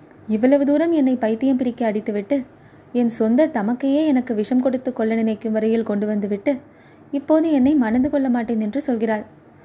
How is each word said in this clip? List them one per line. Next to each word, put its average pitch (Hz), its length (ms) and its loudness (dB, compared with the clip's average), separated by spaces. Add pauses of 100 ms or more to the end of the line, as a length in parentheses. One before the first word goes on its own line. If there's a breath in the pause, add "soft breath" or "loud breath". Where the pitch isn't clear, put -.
(260)
இவ்வளவு 254 380 2
தூரம் 302 280 2
என்னை 262 240 2
பைத்தியம் 240 400 0
பிடிக்க 247 300 -2
அடித்துவிட்டு 214 580 -2 (480 loud breath)
என் 247 160 0
சொந்த 226 380 2
தமக்கையே 269 600 0
எனக்கு 254 280 0
விஷம் 214 260 0
கொடுத்து 254 320 -2
கொள்ள 226 220 -2
நினைக்கும் 220 380 -2
வரையில் 220 300 0
கொண்டு 214 240 -2
வந்துவிட்டு 208 520 -2 (520 loud breath)
இப்போது 311 420 0
என்னை 269 220 4
மணந்து 254 360 2
கொள்ள 269 200 0
மாட்டேன் 233 300 -2
என்று 220 260 -4
சொல்கிறாள். 220 380 -2 (400 loud breath)